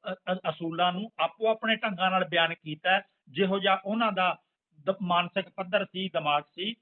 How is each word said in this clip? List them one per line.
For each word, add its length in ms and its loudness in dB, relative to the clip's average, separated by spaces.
ਅ-, 20 -6
ਅ-, 360 -4
ਅਸੂਲਾਂ 440 -2
ਨੂੰ 260 -6
ਆਪੋ 280 0
ਆਪਣੇ 280 2
ਢੰਗਾਂ 360 0
ਨਾਲ 140 2
ਬਿਆਨ 280 2
ਕੀਤਾ 380 -4
ਹੈ, 100 4
ਜਿਹੋ 300 0
ਜਿਹਾ 260 2
ਉਹਨਾਂ 260 0
ਦਾ 260 0
ਦ-, 160 0
ਮਾਨਸਿਕ 540 0
ਪੱਧਰ 300 0
ਸੀ, 240 -6
ਦਿਮਾਗ 340 0
ਸੀ। 380 -8